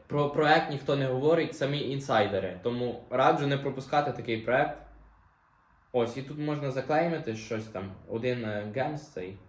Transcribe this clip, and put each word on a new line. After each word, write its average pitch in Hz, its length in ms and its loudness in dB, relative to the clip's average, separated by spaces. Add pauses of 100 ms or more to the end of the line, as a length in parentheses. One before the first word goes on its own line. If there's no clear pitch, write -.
Про 147 240 2
проект 156 400 4
ніхто 143 260 0
не 139 100 0
говорить, 139 500 2
самі 143 240 -2
інсайдери. 101 800 0
Тому 120 480 -2
раджу 143 360 4
не 139 120 2
пропускати 143 540 -2
такий - 240 -4
проект. - 420 2 (1120)
Ось, 117 240 2
і 135 60 -6
тут 147 160 -10
можна 147 320 -2
заклеймити 151 680 0
щось 110 280 -6
там, 98 280 -8 (160)
один, 120 360 -2
е, 104 300 -4
гемс 147 340 -4
цей, 92 300 -10 (100)